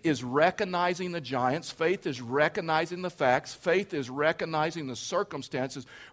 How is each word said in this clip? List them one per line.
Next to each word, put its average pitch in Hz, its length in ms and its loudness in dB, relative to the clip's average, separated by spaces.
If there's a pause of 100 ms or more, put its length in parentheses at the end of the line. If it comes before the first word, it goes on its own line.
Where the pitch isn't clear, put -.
is 135 200 2
recognizing 180 880 2
the 170 80 -4
giants. 127 520 -2
Faith 175 340 0
is 127 160 -4
recognizing 160 800 0
the 180 80 -4
facts. 139 420 2
Faith 185 440 0
is 127 160 -4
recognizing 156 720 0
the 127 100 -8
circumstances, 139 920 -4 (260)